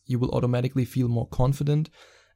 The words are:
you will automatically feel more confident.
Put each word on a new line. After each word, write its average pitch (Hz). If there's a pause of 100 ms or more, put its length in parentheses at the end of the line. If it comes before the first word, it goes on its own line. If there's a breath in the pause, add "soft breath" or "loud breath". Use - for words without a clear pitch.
you 123
will 127
automatically 123
feel 123
more 117
confident. 143 (460 soft breath)